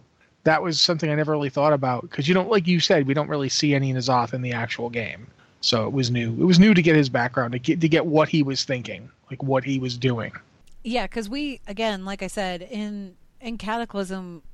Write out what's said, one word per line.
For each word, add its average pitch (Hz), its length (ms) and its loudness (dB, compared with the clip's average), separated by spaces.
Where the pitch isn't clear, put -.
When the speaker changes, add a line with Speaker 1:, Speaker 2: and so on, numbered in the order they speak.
Speaker 1:
That 156 160 4
was 170 180 -2
something 160 300 0
I 147 60 0
never 156 160 0
really 143 180 0
thought 147 240 2
about, 131 360 -2
'cause 139 180 -4
you 175 60 4
don't, 185 160 2
like 190 180 2
you 180 120 4
said, 151 280 2
we 135 60 2
don't 147 160 -2
really 143 200 -2
see 147 240 0
any 135 200 0
N'Zoth 123 400 0
in 131 80 -4
the 123 100 -4
actual 120 380 -6
game. 117 380 -8
So 113 240 0
it 110 80 -4
was 131 180 0
new. 117 220 0
It 123 100 0
was 175 160 6
new 208 140 10
to 180 80 6
get 160 160 6
his 147 100 4
background, 123 460 -2
to 123 60 -4
get, 156 200 0
to 165 80 2
get 156 180 4
what 156 220 4
he 156 160 2
was 135 220 -4
thinking, 120 440 -8
like, 131 120 -10
what 131 220 0
he 135 160 -2
was 127 180 -6
doing. 120 360 -2
Speaker 2:
Yeah, 226 240 -2
'cause 220 220 -8
we, 277 360 -8
again, 208 380 -4
like 196 180 -8
I 190 60 -6
said, 180 360 -6
in, 208 520 -10
in 233 180 -10
Cataclysm, 190 840 -6